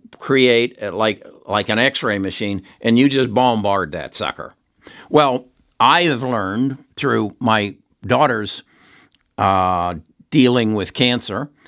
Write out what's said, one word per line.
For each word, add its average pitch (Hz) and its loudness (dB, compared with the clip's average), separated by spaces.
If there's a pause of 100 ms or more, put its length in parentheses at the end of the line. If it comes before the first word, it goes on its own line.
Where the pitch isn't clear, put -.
(200)
create 123 2
a, 101 -6
like, 107 -4 (220)
like 104 -2
an 110 -2
X-ray 120 -2
machine, 98 -6 (180)
and 117 2
you 135 6
just 131 0
bombard 101 0
that 76 -10
sucker. - -10 (560)
Well, 139 2 (320)
I 151 6
have 135 0
learned 120 -4 (140)
through 113 -2
my 104 0 (300)
daughter's, 120 0 (760)
uh, 92 0 (340)
dealing 123 2
with 95 -6
cancer, 123 -2 (180)